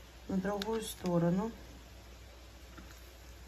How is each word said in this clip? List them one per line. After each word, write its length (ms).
на 100
другую 460
сторону. 680